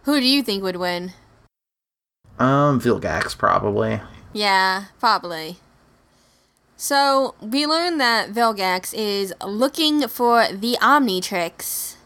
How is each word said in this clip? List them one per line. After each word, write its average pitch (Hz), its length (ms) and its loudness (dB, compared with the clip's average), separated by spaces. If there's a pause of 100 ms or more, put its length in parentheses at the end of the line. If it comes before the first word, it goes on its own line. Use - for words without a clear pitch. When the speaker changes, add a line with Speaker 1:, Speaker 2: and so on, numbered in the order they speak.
Speaker 1:
who 285 160 2
do 247 60 0
you 277 160 2
think 202 200 -4
would 185 140 -4
win? 180 360 -4 (1300)
Speaker 2:
Um, 139 420 4
Vilgax, 98 560 -2
probably. 107 640 0 (320)
Speaker 1:
Yeah, 196 540 0 (120)
probably. 180 600 -2 (1200)
So, 277 640 2
we 262 260 -2
learn 330 320 0
that 233 340 2
Vilgax 196 640 0
is 202 380 -2 (120)
looking 277 640 0
for 233 400 2
the 220 320 -4
Omnitrix. 202 1300 0